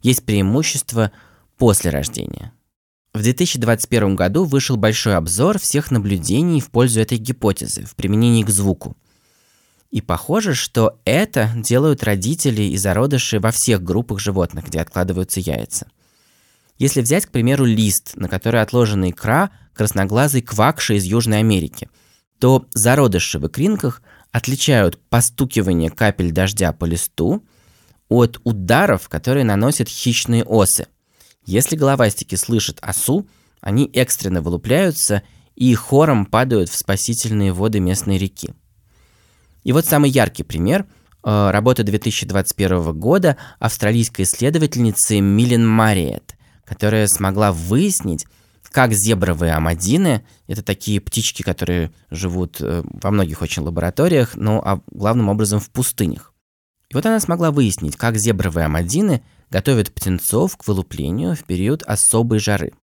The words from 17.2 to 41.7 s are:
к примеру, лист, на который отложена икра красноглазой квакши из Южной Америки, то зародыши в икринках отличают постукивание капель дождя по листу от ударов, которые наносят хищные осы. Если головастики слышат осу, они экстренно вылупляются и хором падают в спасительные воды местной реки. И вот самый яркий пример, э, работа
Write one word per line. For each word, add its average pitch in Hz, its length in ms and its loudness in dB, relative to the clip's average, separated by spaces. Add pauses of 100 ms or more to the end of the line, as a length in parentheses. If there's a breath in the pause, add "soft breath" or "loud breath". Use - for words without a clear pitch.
к - 40 -20
примеру, 131 340 2
лист, 110 520 0
на 90 120 -6
который 113 340 0
отложена 107 480 0
икра 143 400 -2 (240 soft breath)
красноглазой 110 680 0
квакши 117 560 0
из 98 80 0
Южной 110 340 0
Америки, 104 500 0 (500 soft breath)
то 127 340 4
зародыши 120 680 2
в 71 80 -4
икринках 170 560 -2 (300 soft breath)
отличают 120 680 2 (120)
постукивание 95 800 0
капель 95 420 0
дождя 92 400 0
по - 140 -6
листу 85 580 -4 (640 soft breath)
от 117 360 2
ударов, 113 680 0
которые 127 340 0
наносят 113 460 0
хищные 117 520 0
осы. - 440 0 (580 soft breath)
Если 113 320 0
головастики 135 580 0
слышат - 460 -2
осу, - 480 -4 (320 soft breath)
они 123 320 0
экстренно 98 480 -2
вылупляются 104 840 0 (320 soft breath)
и 123 200 4
хором 135 500 2
падают 110 460 0
в - 80 -6
спасительные 104 760 -2
воды 104 260 0
местной 95 380 0
реки. - 380 -6 (1120)
И 127 80 0
вот 165 120 2
самый 147 260 2
яркий 123 320 0
пример, 120 440 -2 (360 soft breath)
э, 104 280 2
работа 110 340 2